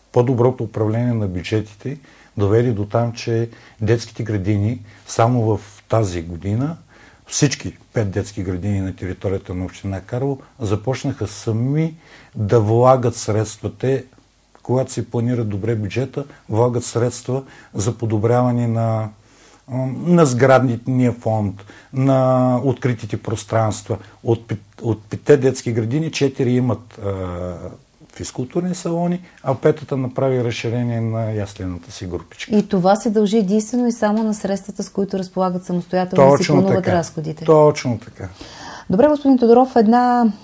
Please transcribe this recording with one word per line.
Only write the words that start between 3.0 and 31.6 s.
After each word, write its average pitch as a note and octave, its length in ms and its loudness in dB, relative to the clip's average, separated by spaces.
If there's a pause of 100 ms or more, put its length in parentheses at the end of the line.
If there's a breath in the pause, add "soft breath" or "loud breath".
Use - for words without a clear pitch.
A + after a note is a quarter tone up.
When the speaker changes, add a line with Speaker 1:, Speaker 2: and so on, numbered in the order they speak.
Speaker 1:
че A2+ 380 -4 (300 loud breath)
детските A#2 420 -2
градини G#2 580 -2 (260 loud breath)
само A2+ 500 2
в - 320 -18
тази F#2 340 0
година, G2+ 540 -4 (500 soft breath)
всички - 500 -2 (160)
пет G#2 180 -2
детски G2 320 -6
градини F#2+ 380 -4
на F#2+ 160 -6
територията F#2+ 580 -8
на F2+ 100 -6
община F#2+ 360 -8
Карлово C3+ 380 -6 (220 loud breath)
започнаха G#2+ 680 -4
сами C#3 680 -2 (400 loud breath)
да G#2+ 260 2
влагат A#2+ 560 4
средства. G#2 600 -4
Те, C3 260 -2 (580)
когато B2+ 300 -2
си A2 180 -8
планират A#2+ 380 -2
добре G#2 280 -2
бюджета, C3 480 -4 (240 loud breath)
влагат A#2+ 360 0
средства B2 580 -4 (320 loud breath)
за A2 240 -4
подобряване A#2+ 680 2
на, A2+ 400 -2 (880 soft breath)
на E3 300 4
сградния B2+ 840 4
фонд, G#2+ 520 -2 (280 loud breath)
на C3 720 2
откритите A#2+ 580 -2
пространства. A2 760 -2 (240 loud breath)
От A#2 260 -2
пет-, - 340 -10
от A2 280 -2
петте - 260 4
детски B2+ 360 0
градини, B2 400 -2
четири C3+ 400 0
имат, B2 520 -2
а, F2+ 500 -6 (640)
физкултурни E3+ 560 -6
салони, F3 460 -4 (220 loud breath)
а C3+ 120 -2
петата C#3+ 420 -2
направи C3 480 -2
разширение A#2 560 -4
на A2+ 320 -4
яслената F#2+ 600 -8